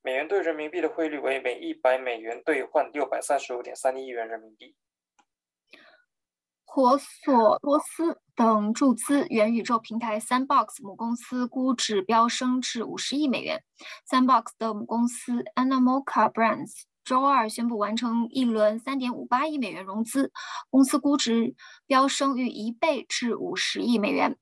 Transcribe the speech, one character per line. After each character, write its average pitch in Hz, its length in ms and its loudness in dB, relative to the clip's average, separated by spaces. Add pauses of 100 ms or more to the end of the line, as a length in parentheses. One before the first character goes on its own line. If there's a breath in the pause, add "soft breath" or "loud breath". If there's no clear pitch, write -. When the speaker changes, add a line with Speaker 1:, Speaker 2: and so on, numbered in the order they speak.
Speaker 1:
美 127 140 -4
元 311 120 -2
对 202 140 0
人 165 160 -2
民 151 140 -8
币 175 100 -4
的 156 80 0
汇 156 220 -2
率 147 80 -8
为 131 200 -2
每 123 200 -4
一 160 160 -8
百 131 240 2
美 127 200 -6
元 117 240 -10
兑 143 220 -2
换 - 260 -2
六 147 140 -4
百 127 160 -4
三 139 180 0
十 127 160 -6
五 123 80 -6
点 120 140 -12
三 131 180 -2
一 131 120 -10
元 120 200 -8
人 113 140 -10
民 110 160 -20
币。 131 180 -20 (1900 soft breath)
Speaker 2:
火 269 340 4
索 240 640 2
罗 285 160 2
斯 - 420 -4 (140)
等 220 400 2
注 269 180 4
资 285 360 0
元 220 260 2
宇 226 80 0
宙 233 160 0
平 220 200 -6
台 220 220 -4
Sandbox 262 600 0
母 196 120 -12
公 233 220 -4
司 247 300 -4
估 254 260 0
值 214 300 0
飙 233 260 4
升 254 320 0
至 233 240 -6
五 - 140 -10
十 - 180 -4
亿 294 120 0
美 220 120 0
元。 76 240 -6 (420 loud breath)
Sandbox 254 420 4 (100)
的 226 160 -4
母 208 100 -8
公 233 240 0
司 240 340 -4 (120)
Animoca 254 760 2
Brands - 520 -2 (200)
周 262 200 2
二 254 260 4
宣 233 180 -4
布 240 120 -2
完 208 180 -2
成 233 320 0
一 262 160 -2
轮 220 340 2
三 269 200 -6
点 247 160 -4
五 254 100 -10
八 254 220 0
亿 311 100 -4
美 226 140 -4
元 170 160 -12
融 208 180 -4
资， 269 260 -2 (380 loud breath)
公 269 160 6
司 269 140 0
估 285 180 2
值 233 380 0 (320 loud breath)
飙 269 200 4
升 269 300 0
逾 254 120 -2
一 214 220 -6
倍 277 380 -2
至 240 280 -2
五 180 200 -6
十 - 240 -4
亿 233 180 2
美 202 120 0
元。 180 320 0